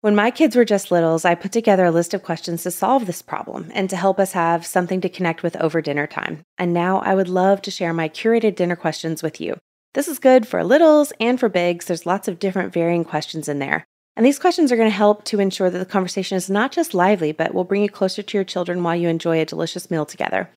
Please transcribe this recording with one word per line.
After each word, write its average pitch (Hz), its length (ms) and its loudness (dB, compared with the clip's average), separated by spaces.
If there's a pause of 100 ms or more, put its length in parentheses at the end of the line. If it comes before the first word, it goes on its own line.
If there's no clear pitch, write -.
When 208 140 2
my 208 160 4
kids 269 240 2
were 240 120 6
just 202 240 0
littles, 165 340 2
I 175 100 4
put 190 160 -8
together 202 360 4
a 170 40 6
list 165 220 2
of 185 100 -4
questions 170 420 -6
to 180 60 -4
solve 233 360 0
this 175 160 -8
problem - 500 -10
and 190 160 -2
to 190 80 -4
help 190 240 0
us 190 120 0
have 165 340 0
something 180 340 -2
to 180 80 -4
connect 170 340 -4
with 170 140 -4
over 160 240 0
dinner 143 260 -4
time. - 360 -10 (160)
And 175 160 -2
now 180 240 0
I - 160 0
would 190 160 0
love 190 320 2
to 202 80 -10
share 170 240 -6
my 160 160 -4
curated 220 440 0
dinner 175 220 -2
questions 165 460 -6
with 156 180 -6
you. - 160 -6 (380)
This 285 120 -2
is 311 120 -8
good 254 280 6
for 180 160 -2
littles 302 560 6
and 247 220 0
for 233 80 0
bigs. 175 380 -2
There's 165 180 -6
lots 190 240 -2
of 175 100 -8
different 190 360 -4
varying 170 300 0
questions 156 440 -6
in 143 120 -4
there. 147 260 -4 (280)
And 226 120 4
these 285 120 4
questions 339 320 2
are 247 60 2
gonna 226 140 4
help 208 340 2
to 208 160 -2
ensure 190 300 0
that 180 80 -6
the 185 80 -6
conversation 190 500 -4
is 185 140 -4
not 214 200 0
just 330 220 -2
lively, 180 400 2
but 160 220 -4
will 180 100 0
bring 196 180 0
you 208 60 0
closer 202 340 -4
to 202 140 -6
your 196 80 0
children 180 380 -4
while 170 120 0
you 170 140 0
enjoy 165 320 0
a 160 60 0
delicious 165 440 -8
meal 156 140 -2
together. - 520 -6